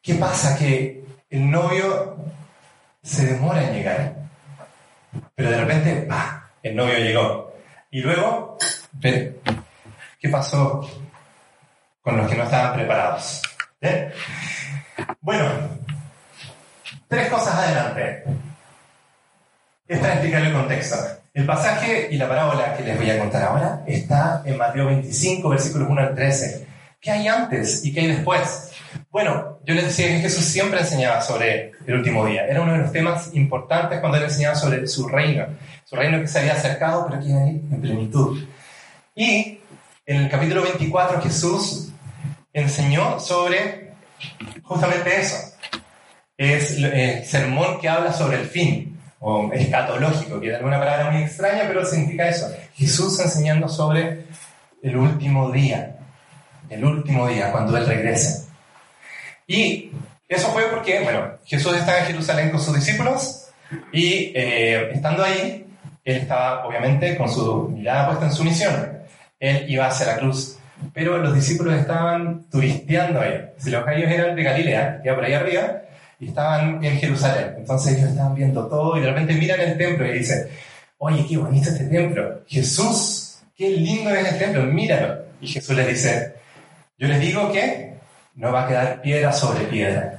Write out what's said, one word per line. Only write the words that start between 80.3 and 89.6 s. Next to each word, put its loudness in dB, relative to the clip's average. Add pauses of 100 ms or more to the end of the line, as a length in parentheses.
"Oye, 2
qué -2
bonito 2
este -2
templo. 0
Jesús, -2 (160)
qué 0
lindo 0
es 2
el -2
templo, 0
míralo". 0 (180)
Y -10
Jesús -2
les 2
dice, 0 (640)
"Yo -2
les 4
digo 2
que -2 (400)
no -2
va 2
a -2
quedar 0
piedra 2
sobre 0